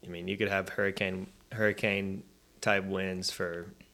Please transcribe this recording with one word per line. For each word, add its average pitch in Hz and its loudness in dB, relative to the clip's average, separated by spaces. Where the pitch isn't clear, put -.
I - -14
mean, 87 -8
you 98 0
could 104 2
have 95 2
hurricane, 98 0
hurricane 101 2
type 101 4
winds 92 -2
for, 87 -6